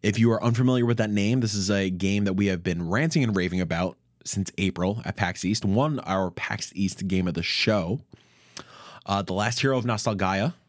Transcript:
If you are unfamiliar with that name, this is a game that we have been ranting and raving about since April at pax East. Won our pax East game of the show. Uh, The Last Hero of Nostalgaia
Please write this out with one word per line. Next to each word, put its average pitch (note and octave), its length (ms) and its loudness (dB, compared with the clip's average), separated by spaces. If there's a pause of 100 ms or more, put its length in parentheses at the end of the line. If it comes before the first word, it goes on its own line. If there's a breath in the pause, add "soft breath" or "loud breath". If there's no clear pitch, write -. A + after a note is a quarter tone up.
If G#2+ 180 2
you A#2 100 6
are A2 120 2
unfamiliar A#2+ 440 2
with A#2 120 2
that G#2+ 120 0
name, G#2 300 2
this G#2 140 -2
is G2 140 -2
a G2 220 2
game F#2+ 340 0
that F#2+ 100 0
we G2+ 120 2
have F2+ 160 0
been F2 260 -2
ranting D3 360 2
and A2 100 0
raving F2+ 260 0
about F2 360 -2 (280)
since - 320 -4
April G2 480 -2
at - 120 -6
pax F2+ 280 -4
East. G2+ 200 -2
Won B2+ 360 2
our F#2+ 300 -2
pax - 460 -6
East F#2+ 320 -2
game F#2 180 2
of E2 80 -2
the E2 80 -2
show. G#2 580 0 (1040 loud breath)
Uh, G2 180 -2
The F#2 100 -6
Last G#2+ 280 0
Hero C3+ 160 2
of A#2+ 80 -2
Nostalgaia G#2 720 0 (140)